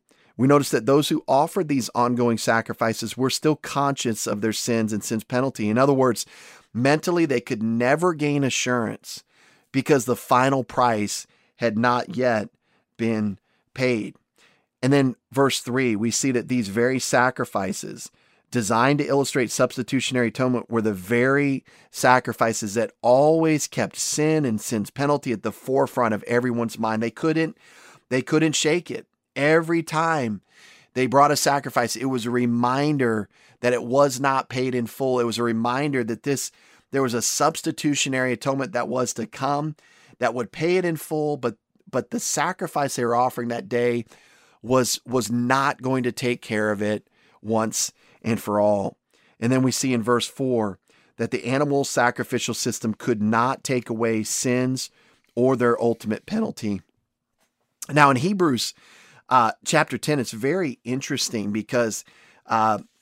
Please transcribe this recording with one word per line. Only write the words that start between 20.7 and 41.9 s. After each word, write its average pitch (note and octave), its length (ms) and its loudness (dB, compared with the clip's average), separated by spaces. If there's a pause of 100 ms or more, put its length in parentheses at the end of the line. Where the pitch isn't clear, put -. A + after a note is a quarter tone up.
the G#2+ 120 2
very B2+ 720 0 (260)
sacrifices A2+ 840 2
that A2+ 260 -2
always D3+ 680 4
kept - 300 -4
sin D#3 480 0
and A2 160 -2
sin's G#2+ 280 -4
penalty C#3+ 440 -2
at G2 100 -6
the G#2+ 80 -4
forefront C3 600 0
of G2+ 100 -4
everyone's A#2 560 -2
mind. A2 240 -2
They A#2 80 -4
couldn't, D#3+ 460 -2 (500)
they B2+ 140 0
couldn't D#3 320 2
shake E3 360 0
it. - 160 -10 (300)
Every D#3+ 480 2
time D#3 580 -2 (540)
they B2+ 100 2
brought C#3 260 6
a D3 60 2
sacrifice, C3+ 580 0
it B2+ 100 -4
was C3 200 -2
a A#2+ 60 -4
reminder B2 960 2 (320)
that B2 120 2
it A#2+ 100 0
was B2+ 360 2
not C3+ 300 0
paid B2+ 240 -2
in A#2+ 140 -2
full. B2+ 320 0
It A#2+ 60 2
was A2 120 -2
a A#2+ 60 0
reminder A#2+ 600 0
that A2 200 -6
this, C#3 280 -4 (400)
there C3+ 120 0
was A#2+ 100 0
a A#2 80 -2
substitutionary C#3+ 1120 -2
atonement C3+ 400 -4
that A#2+ 160 -2
was B2 240 -2
to A2+ 140 -8
come, C#3+ 480 -4 (420)
that A#2 160 0
would A#2+ 180 -4
pay F3 260 0
it F#3 60 0
in E3 140 -2
full, D3+ 400 -4
but, A#2+ 180 -4 (340)
but B2 200 -4